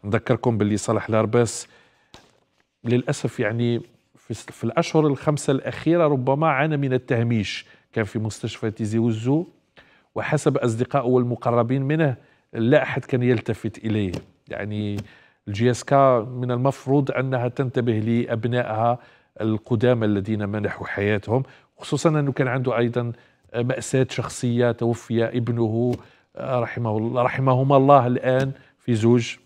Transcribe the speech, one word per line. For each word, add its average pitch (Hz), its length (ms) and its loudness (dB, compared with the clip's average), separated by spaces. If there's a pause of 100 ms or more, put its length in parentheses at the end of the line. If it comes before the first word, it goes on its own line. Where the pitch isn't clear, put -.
نذكركم 113 540 0
باللي 104 200 2
صلاح 107 320 -4
لارباس 110 580 0 (1160)
للأسف، 123 560 -2
يعني، 117 420 0 (340)
في - 160 -16
الس-، - 200 -12
في - 120 -12
الأشهر 156 440 2
الخمسة 147 440 0
الأخيرة 156 560 2
ربما 139 400 2
عانى 151 300 0
من 139 160 0
التهميش، 117 720 0 (280)
كان 113 100 0
في 107 160 -4
مستشفى 110 520 -6
تيزي 110 280 -2
وزو، 120 460 0 (680)
وحسب 143 420 0
أصدقائه 123 480 -2
والمقربين 120 760 0
منه 147 340 0 (380)
لا 127 300 4
أحد - 220 -6
كان 127 180 -2
يلتفت 113 540 -2
إليه. 104 340 -2 (360)
يعني 104 500 -6 (500)
الجياسكا 123 720 2
من 123 320 -6
المفروض 131 600 0
أنها 127 360 -2
تنتبه 120 460 -2
لأبنائها 117 1040 0 (420)
القدامى 110 640 0
الذين 104 440 0
منحوا 101 380 -6
حياتهم، 104 560 0 (340)
خصوصا - 320 0
أنه 147 220 0
كان 131 160 0
عنده 123 300 -2
أيضا 120 340 -2 (440)
مأساة 127 540 0
شخصية، 120 600 -2
توفي 113 540 -2
ابنه، 117 680 0 (440)
آه، 127 240 -4
رحمه 113 380 -4
الله، 120 240 -2
رحمهما 135 560 2
الله 135 300 8
الآن 127 440 0 (280)
في 120 140 -2
زوج. 117 420 4 (100)